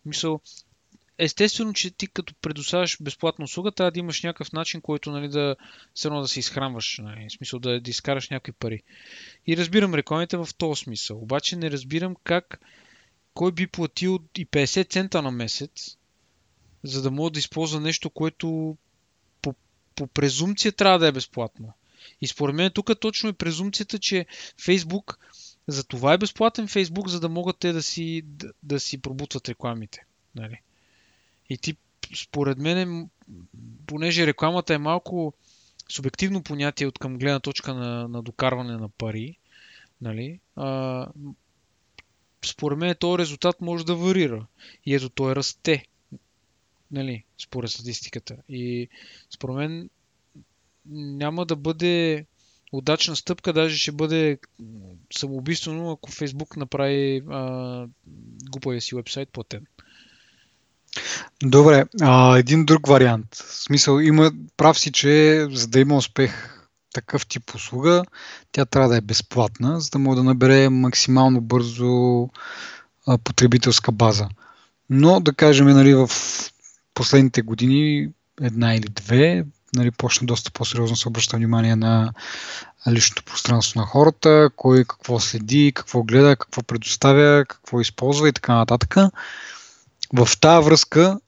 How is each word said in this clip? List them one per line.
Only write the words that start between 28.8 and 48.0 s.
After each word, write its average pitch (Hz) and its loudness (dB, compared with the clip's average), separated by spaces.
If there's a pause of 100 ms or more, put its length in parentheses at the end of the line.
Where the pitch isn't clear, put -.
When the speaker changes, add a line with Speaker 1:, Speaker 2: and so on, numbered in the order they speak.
Speaker 1:
си - -10
пробутват 135 -12
рекламите. 117 -12 (300)
Нали? 113 -16 (880)
И 127 -10
ти, 160 -10 (400)
според 139 -6
мен, 165 -4
е 185 -4
м-, 170 -10 (800)
понеже 160 -4
рекламата 165 -2
е 151 -4
малко 160 -6 (540)
субективно 185 -6
понятие 143 -6
от 131 -10
към 131 -12
гледна 139 -4
точка 139 -10
на, 120 -10
на 120 -12
докарване 123 -6
на 110 -10
пари, 110 -10 (640)
нали, 120 -12 (160)
а, 131 -8 (1400)
според 147 -6
мен 170 -4
този 175 -2
резултат 170 -4
може 170 -8
да 170 -4
варира. 165 -2 (400)
И 139 -2
ето 131 -4
той 131 -4
расте, 139 -4 (1040)
нали, 135 -10 (180)
според 120 -12
статистиката. 120 -14 (120)